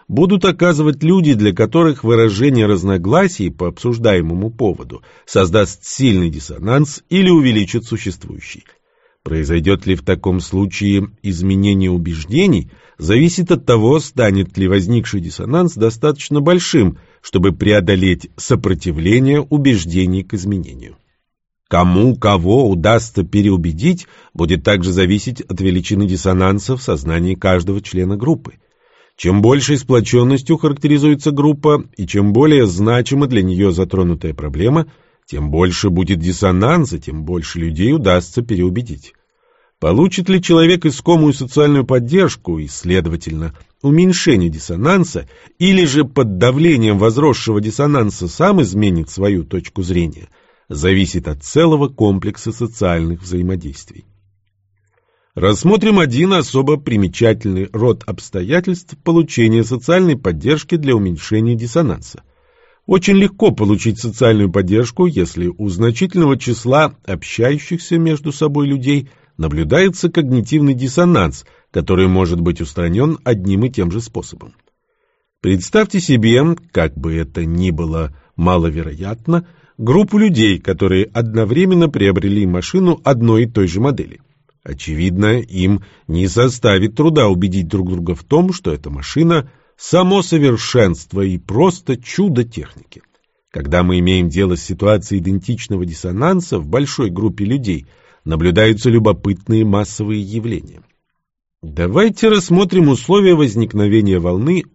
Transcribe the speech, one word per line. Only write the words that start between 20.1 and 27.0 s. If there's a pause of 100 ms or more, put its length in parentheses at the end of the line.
к
изменению. (720)
Кому
кого
удастся
переубедить, (280)
будет
также
зависеть
от
величины
диссонанса
в
сознании